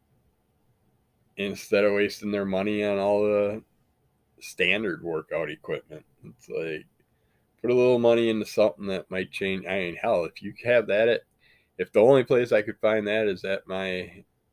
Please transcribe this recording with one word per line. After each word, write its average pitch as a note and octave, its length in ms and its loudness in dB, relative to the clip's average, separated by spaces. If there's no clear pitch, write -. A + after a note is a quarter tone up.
instead G2+ 500 0
of G2+ 80 2
wasting G2+ 380 -2
their G2+ 140 -2
money G2+ 380 -2
on G2+ 140 -2
all G2+ 260 2
the G#2 400 0
standard F#2 600 -2
workout D#2+ 480 -6
equipment. D#2 560 -10
It's - 260 -20
like, E2 360 -8
put A#2 100 0
a - 20 2
little B2 260 4
money A#2 300 4
into A2 160 -2
something G#2 420 0
that F#2+ 220 -6
might F#2 220 -6
change. F#2+ 340 -6
I F#2+ 140 -4
mean, E2+ 160 -6
hell, G2 300 0
if - 180 -14
you G2+ 100 -12
have A#2+ 220 2
that G#2+ 200 2
at, A2+ 140 0
if - 160 -6
the G#2+ 80 6
only B2+ 240 8
place A#2+ 260 2
I G#2+ 100 4
could G#2 200 -6
find G#2+ 260 0
that G#2+ 200 0
is F#2+ 180 -4
at F#2+ 220 -6
my F#2 580 -8